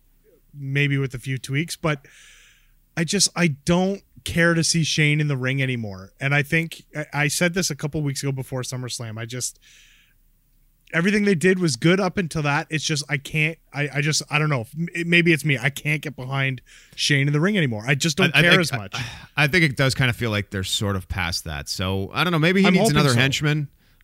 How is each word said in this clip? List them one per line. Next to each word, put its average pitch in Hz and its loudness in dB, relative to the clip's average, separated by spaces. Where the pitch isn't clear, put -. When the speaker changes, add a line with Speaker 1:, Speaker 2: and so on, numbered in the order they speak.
Speaker 1:
maybe 139 0
with 135 -2
a 127 -12
few 131 -6
tweaks, 143 -4
but 151 -4
I 165 0
just, 180 0
I 170 2
don't 185 0
care 170 2
to 165 2
see 165 0
Shane 151 2
in 151 0
the 143 -2
ring 131 -2
anymore. 107 -6
And 139 -2
I 147 2
think, 165 -4
I, 151 -6
I 147 0
said 170 0
this 180 -2
a 151 -6
couple 151 -4
weeks 139 -4
ago 139 -2
before 131 -8
SummerSlam, 120 -8
I 117 -8
just, 120 -8
everything 202 2
they 202 4
did 185 4
was 160 0
good 165 4
up 185 -2
until 160 -4
that. 147 0
It's 151 -4
just, 147 -2
I 147 -2
can't, 156 -2
I, 143 -4
I 147 0
just, 147 0
I 147 0
don't 156 2
know. 123 -2
M-, 170 -4
it, 170 -4
maybe 170 4
it's 147 0
me. 147 2
I 120 -2
can't 151 -4
get 143 -10
behind 135 -4
Shane 139 2
in 147 0
the 147 2
ring 202 2
anymore. 117 0
I 143 2
just 151 -2
don't 170 4
Speaker 2:
I, 143 6
I - 6
Speaker 1:
care 175 6
Speaker 2:
think, 185 6
Speaker 1:
as 156 -2
much. 107 -8
Speaker 2:
I, 123 -6
I 147 2
think 165 4
it 135 0
does 135 2
kinda 127 2
feel 117 -4
like 104 -2
they're 95 -2
sort 101 -2
of 92 -8
past 85 -4
that. 73 -8
So, 95 -4
I 135 -2
don't 180 0
know. 165 2
Maybe 185 4
he 190 6
Speaker 1:
I'm 190 4
Speaker 2:
needs 180 4
Speaker 1:
hoping 147 4
Speaker 2:
another 143 4
Speaker 1:
so. 120 4
Speaker 2:
henchman. 147 0